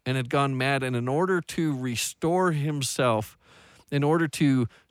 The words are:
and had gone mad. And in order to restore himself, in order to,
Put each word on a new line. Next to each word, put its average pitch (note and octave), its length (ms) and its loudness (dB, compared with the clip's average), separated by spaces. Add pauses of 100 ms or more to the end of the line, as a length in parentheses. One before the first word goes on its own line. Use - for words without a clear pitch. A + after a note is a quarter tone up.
and B2+ 120 -2
had B2 120 -4
gone C#3 280 0
mad. C3 260 0
And B2+ 120 -2
in A#2+ 120 -2
order E3+ 340 0
to D#3+ 340 -2
restore D#3+ 760 -2
himself, C#3 840 -2 (540)
in C#3+ 120 0
order D#3+ 240 4
to, C3+ 400 2 (240)